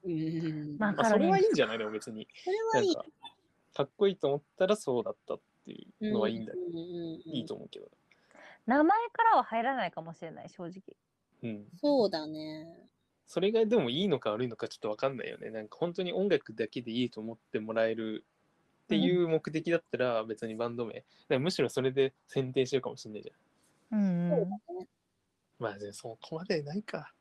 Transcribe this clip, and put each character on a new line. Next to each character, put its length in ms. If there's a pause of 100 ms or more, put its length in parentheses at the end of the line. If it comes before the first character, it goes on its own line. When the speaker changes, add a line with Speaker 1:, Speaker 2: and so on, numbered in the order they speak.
Speaker 1:
う 60
ん。 680
Speaker 2:
マ 160
カ 80
ロ 60
ニ。 0
Speaker 3:
ま 0
あ、 20
そ 80
れ 100
は 100
い 40
い 80
ん 20
じ 100
ゃ 40
な 80
い 40
の？ 120
別 200
に。 160 (160)
Speaker 1:
そ 80
れ 60 (240)
は 20
い 40
い。 80
Speaker 3:
な 80
ん 20
か、 60 (640)
か 100
っ 120
こ 120
い 40
い 40
と 120
思 100
っ 40 (140)
た 100
ら 80
そ 260
う 40
だ 80
っ 40 (100)
た 80
っ 60 (240)
て 60
い 160 (140)
う 100
の 100
は 80
い 60
い 60
ん 40
だ 80
よ。 60
Speaker 1:
う 40
ん 40
う 60
ん 40
う 40
ん 460
う 40
ん。 60
Speaker 3:
い 40
い 60
と 80
思 120
う 20
け 100
ど。 100 (800)
Speaker 2:
名 160
前 160 (140)
か 100
ら 140
は 80
入 180
ら 140
な 100
い 60
か 100
も 120
し 80
れ 100
な 120
い、 40
正 160
直。 180 (600)
Speaker 3:
う 60
ん。 200 (120)
Speaker 1:
そ 260
う 40
だ 160
ね。 640 (380)
Speaker 3:
そ 120
れ 120
が 120
で 120
も 120
い 140
い 60
の 100
か 140
悪 120
い 40
の 80
か 120
ち 80
ょ 20
っ 20
と 100
わ 60
か 120
ん 80
な 80
い 60
よ 80
ね。 120
な 120
ん 60
か 100
本 140
当 100
に 100
音 160
楽 260
だ 120
け 160
で 80
い 140
い 60
と 100
思 140
っ 40 (140)
て 80
も 120
ら 140
え 80
る 300 (600)
っ 40
て 80
い 260
う 60
目 200
的 220
だ 80
っ 40 (100)
た 60
ら 260
別 240
に 80
バ 120
ン 60
ド 100
名。 100
Speaker 1:
う 20
ん。 20
Speaker 3:
だ 40
か 40 (280)
ら 40
む 140
し 100
ろ 60
そ 120
れ 120
で 200 (140)
選 260
定 140
し 40
て 60
る 60
か 80
も 60
し 100
れ 80
な 60
い 20
じ 80 (640)
ゃ 40
ん。 40
Speaker 2:
う 20
ん 300
う 20
ん。 20
Speaker 1:
そ 60
う 60 (180)
だ 140
ね。 80 (720)
Speaker 3:
ま 80
あ、 100
で 80
も 60
そ 280
こ 140
ま 100
で 180
な 120
い 80
か。 380